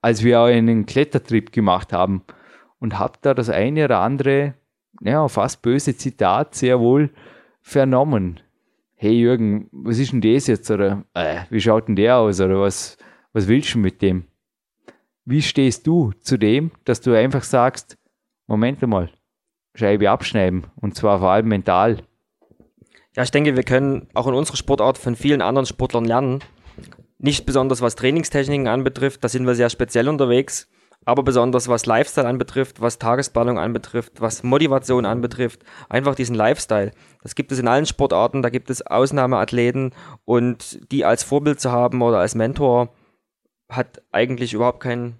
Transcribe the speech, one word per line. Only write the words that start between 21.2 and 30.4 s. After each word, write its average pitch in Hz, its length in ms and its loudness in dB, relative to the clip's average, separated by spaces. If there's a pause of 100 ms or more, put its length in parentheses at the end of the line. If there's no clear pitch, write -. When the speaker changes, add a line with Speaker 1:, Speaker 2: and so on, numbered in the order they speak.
Speaker 1:
allem 110 180 2
mental? 101 480 0 (1200)
Speaker 2:
Ja, 127 80 -2
ich - 80 -6
denke, 143 240 2
wir 127 80 0
können 135 500 0
auch 123 140 -2
in 127 60 0
unserer 143 220 -4
Sportart 131 400 0
von 120 200 -6
vielen 143 260 0
anderen 127 240 0
Sportlern 120 380 -4
lernen. 127 340 0 (800)
Nicht 143 280 -2
besonders 131 360 0
was 117 140 -2
Trainingstechniken 139 720 -2
anbetrifft, 131 560 -2
da 120 40 -2
sind 127 160 -2
wir 123 120 2
sehr 120 140 2
speziell 120 380 -2
unterwegs, 131 640 0 (360)